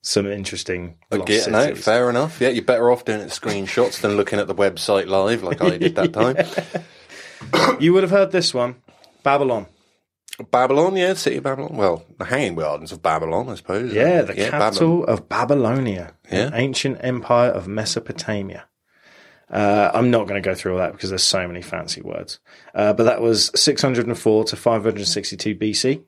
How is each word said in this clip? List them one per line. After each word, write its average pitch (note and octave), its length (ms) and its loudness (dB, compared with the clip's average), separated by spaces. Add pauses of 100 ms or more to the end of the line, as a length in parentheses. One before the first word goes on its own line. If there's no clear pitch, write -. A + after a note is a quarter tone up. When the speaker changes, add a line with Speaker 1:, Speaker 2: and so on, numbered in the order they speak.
Speaker 1:
some G2+ 240 0
interesting F#2 680 -8 (140)
lost G2+ 120 -2
Speaker 2:
Okay, G#2 280 2
no, A2 120 4
Speaker 1:
cities. D3 220 -2
Speaker 2:
fair A#2+ 260 4
enough. C#3 300 -2
Yeah, B2 100 4
you're A#2 140 -2
better A#2+ 260 4
off A#2+ 140 2
doing G#2+ 160 -2
it F2 80 -10
screenshots G#2 720 -2
than G#2 160 0
looking G2+ 220 0
at G2 80 -2
the F#2+ 80 -6
website G2 540 0
live G2 340 2
like F2+ 200 -4
I - 160 2
did - 180 0
that F#2+ 160 0
Speaker 1:
<laughs> - 1400 -4
Speaker 2:
time. C3 280 2
Speaker 1:
You E3 120 4
would F#3+ 100 6
have F3+ 100 0
heard G3 200 4
this F#3 220 0
one. B2 220 -2 (460)
Babylon. C3 440 2 (840)
Speaker 2:
Babylon, C#3 460 4
yeah, F#3 180 2
city C3+ 240 -4
of C#3 60 -10
Babylon. C#3 320 -6
Well, F2+ 280 0 (140)
the F#2 80 -8
Hanging A2+ 300 -2
Gardens D2+ 360 -4
of E2 100 -16
Babylon, D#2+ 460 -2
I A2 60 -8
suppose. G#2+ 380 -6
Speaker 1:
Yeah, D3+ 280 4
Speaker 2:
Uh, - 20 2
Speaker 1:
the G2 140 -4
Speaker 2:
yeah, G#2 140 0
Speaker 1:
capital E3 500 2
Speaker 2:
Babylon. - 80 -2 (100)
Speaker 1:
of - 120 -12
Babylonia, A#2 840 0 (180)
an A2+ 220 0
Speaker 2:
Yeah. A#2 60 -4
Speaker 1:
ancient C3 440 -2
empire B2 480 2
of F2+ 160 -4
Mesopotamia. G2+ 1000 -6 (840)
Uh, G2+ 440 4
I'm B2 160 4
not A2 160 2
gonna G2 160 -4
go F#2+ 120 0
through F#2 180 -4
all F2+ 60 -2
that F2+ 140 -2
because - 180 -10
there's F#2 120 -2
so F#2 240 0
many F2 160 -12
fancy E2 400 -10
words. - 360 -12 (360)
Uh, G#2 180 2
but A2+ 120 2
that A2+ 180 4
was A2+ 320 2
six C3+ 260 2
hundred A#2+ 280 2
and A#2 100 -4
four G#2+ 260 4
to - 120 -6
five A2+ 260 0
hundred G2+ 240 -2
sixty-two G2+ 480 -4
B G#2+ 180 -4
C C#3 360 -2